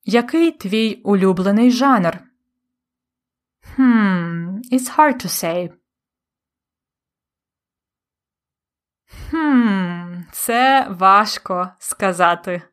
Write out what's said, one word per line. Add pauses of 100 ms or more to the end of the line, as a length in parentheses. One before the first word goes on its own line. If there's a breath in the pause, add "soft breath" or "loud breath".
Який
твій
улюблений
жанр? (1600)
Hmm, (120)
it's
hard
to
say. (3500)
Hmm,
це
важко
сказати. (120)